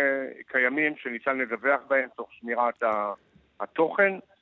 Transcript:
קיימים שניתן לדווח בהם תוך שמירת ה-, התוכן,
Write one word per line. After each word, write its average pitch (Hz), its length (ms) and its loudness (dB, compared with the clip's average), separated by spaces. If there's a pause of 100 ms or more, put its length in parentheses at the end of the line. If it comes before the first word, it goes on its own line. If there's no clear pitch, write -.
(480)
קיימים 139 500 2
שניתן 127 400 -4
לדווח 123 420 0 (100)
בהם 135 180 2 (100)
תוך 117 100 -10 (120)
שמירת 120 440 -2
ה-, 104 300 0 (460)
התוכן, 196 540 0 (280)